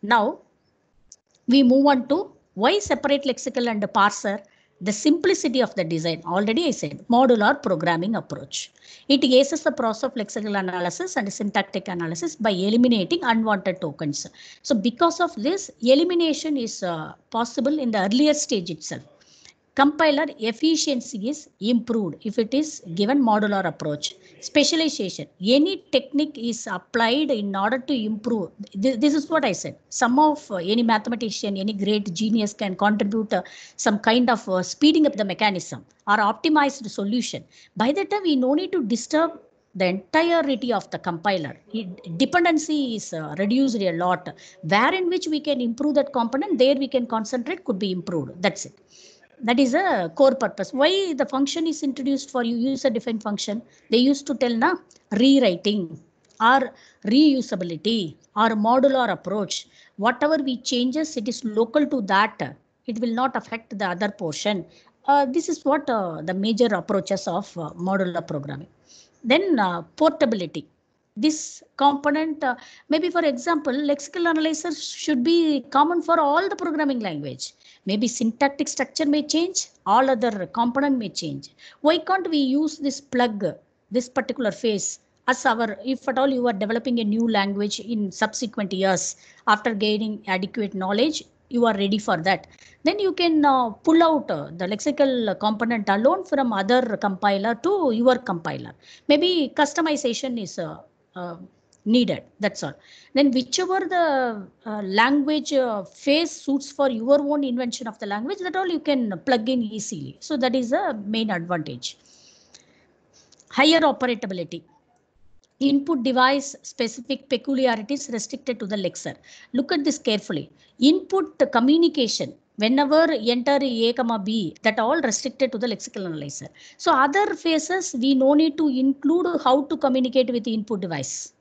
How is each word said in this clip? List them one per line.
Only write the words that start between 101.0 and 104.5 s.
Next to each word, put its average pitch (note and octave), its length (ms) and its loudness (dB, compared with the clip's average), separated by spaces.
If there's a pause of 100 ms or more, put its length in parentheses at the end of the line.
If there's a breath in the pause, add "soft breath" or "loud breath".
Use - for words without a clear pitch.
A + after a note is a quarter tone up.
uh, F3 200 -10 (480)
needed, G#3+ 400 2 (160)
that's G3+ 220 -4
all. C#3 100 -8 (400 soft breath)
Then C#4 180 4
whichever F4+ 500 -2
the, C4+ 680 -2 (180)